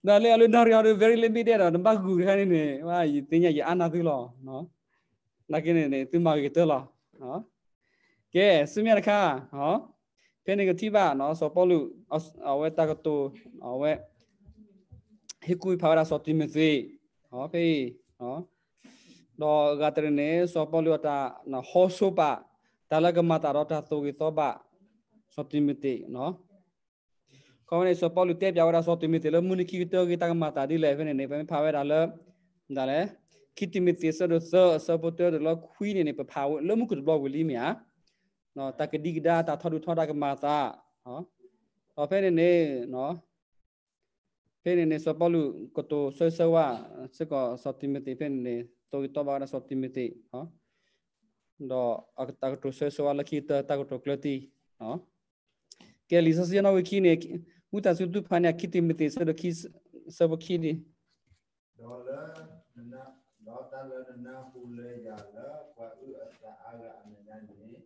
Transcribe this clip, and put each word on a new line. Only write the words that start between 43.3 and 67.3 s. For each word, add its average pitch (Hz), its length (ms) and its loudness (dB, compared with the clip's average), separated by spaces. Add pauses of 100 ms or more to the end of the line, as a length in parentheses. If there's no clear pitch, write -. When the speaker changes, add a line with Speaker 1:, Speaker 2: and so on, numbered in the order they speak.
Speaker 1:
phía 180 120 0
này 170 100 2
này 156 120 -2
số 156 140 -4
bao 170 160 0
lụt 160 260 0 (200)
có 147 80 -6
tổ 143 300 -4
sơ 165 180 0
sơ 165 140 0
wa 160 340 2 (340)
sẽ 160 120 -8
có 131 320 -4
số 139 160 -8
Timothy 139 420 -8
phía 147 140 -8
này 123 260 -6
này 120 100 -8 (260)
tôi 139 240 -6
to 147 80 -4
vào 139 160 -4
ra 135 80 -6
số 135 140 -8
Timothy, 131 500 -6 (220)
hả? 127 80 -14 (1160)
Đó, 127 460 -4 (100)
ở 131 120 -8 (140)
ta 135 100 -4
có 139 120 -8
tổ 135 100 -6
sơ 147 180 -4
sơ 143 140 -6
wa 143 100 0
là 143 80 -4
khi 143 180 -6
ta 139 220 -2
ta 143 140 -4
có 139 80 -6
tổ 135 140 -10
clarity, 139 520 -6 (300)
hả? 110 80 -12 (1200)
Cái 170 140 6
lý 160 100 6
do 175 120 2
gì 190 160 2
nó 196 120 6 (180)
cái 202 100 0
này 165 180 6 (560)
Uta 196 160 0
sutu 180 320 -2
panya 170 320 2
kiti 170 260 -4
mete, 160 300 0
sa 170 160 -4
do 160 80 0
kis-, 170 320 -6 (400)
sa 165 240 0
bo 160 80 -4
kiri. 165 400 -4 (1000)
Speaker 2:
Đó 123 280 -18
là 156 280 -12 (400)
nè, 120 280 -20 (440)
đó 127 260 -18
ta 135 180 -16
là 127 160 -16
nè, 123 160 -20
na 127 120 -18 (200)
hu 120 240 -20
lê 120 120 -18 (160)
ya 107 100 -16 (180)
la, 123 140 -18 (260)
qua 117 140 -18 (180)
ư - 20 -20 (140)
a - 40 -18 (140)
sa - 100 -20 (200)
a - 80 -
ga 117 140 -20 (180)
nè 104 160 -20
na 110 100 -20 (120)